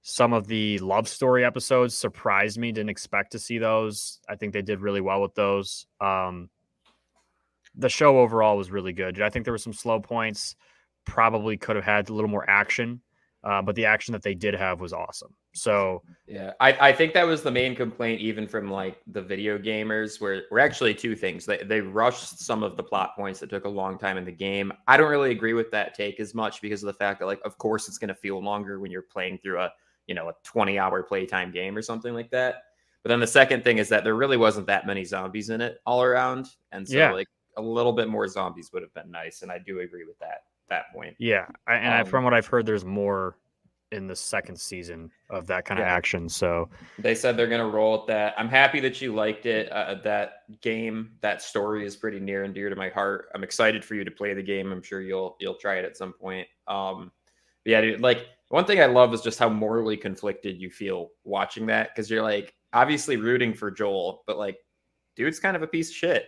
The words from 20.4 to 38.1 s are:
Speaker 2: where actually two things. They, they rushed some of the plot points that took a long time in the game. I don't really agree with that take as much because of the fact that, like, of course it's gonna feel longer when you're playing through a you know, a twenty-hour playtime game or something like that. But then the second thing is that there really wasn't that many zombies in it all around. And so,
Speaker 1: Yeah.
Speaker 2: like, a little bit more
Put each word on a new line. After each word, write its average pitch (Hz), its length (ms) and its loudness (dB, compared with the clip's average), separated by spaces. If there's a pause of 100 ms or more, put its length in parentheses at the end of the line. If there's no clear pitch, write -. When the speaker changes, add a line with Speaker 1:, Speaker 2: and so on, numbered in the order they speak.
Speaker 2:
where 113 120 4
actually 131 320 4
two 110 220 -4
things. 87 320 -6
They, 101 160 -2
they 107 180 0
rushed 107 580 0
some 110 220 -4
of 101 160 -4
the - 60 -6
plot 95 320 -2
points 98 240 -8
that - 100 -14
took 98 160 -6
a 101 40 -6
long 95 280 -4
time 95 200 -4
in 90 80 -8
the 90 60 -10
game. 98 400 -4 (160)
I 131 100 10
don't 151 120 6
really 143 220 2
agree 113 220 0
with 113 180 0
that 104 240 -4
take 101 240 -6
as 107 160 -10
much 110 260 -4
because 104 220 -6
of 104 40 -8
the 101 60 -6
fact 98 280 -2
that, 87 40 -4
like, 98 180 -4
of 101 140 -10
course 110 300 -2
it's 95 100 -12
gonna 101 160 -6
feel 98 300 -8
longer 101 360 -6
when 95 120 -10
you're 92 100 -8
playing 92 380 -8
through 90 220 -4
a 87 100 -2 (360)
you 92 80 -8
know, 85 140 -6
a 82 40 -10 (100)
twenty-hour 98 600 0
playtime 92 480 -4
game 92 260 -6
or 110 40 -6
something 113 320 -10
like 117 180 -10
that. 127 320 -2 (400)
But 110 60 -2
then 120 100 4
the 117 80 2
second 131 360 6
thing 120 140 6
is 107 120 0
that 107 140 4
there 110 120 2
really 131 220 2
wasn't 104 300 4
that 98 200 0
many 98 180 -4
zombies 95 460 -8
in 113 100 -4
it 120 240 -6
all 123 180 2
around. 127 440 2 (240)
And 98 160 -12
so, 131 80 -4
Speaker 1:
Yeah. 147 180 6
Speaker 2:
like, 95 140 -4 (300)
a 107 40 -6
little 117 320 2
bit 113 160 0
more 107 180 -2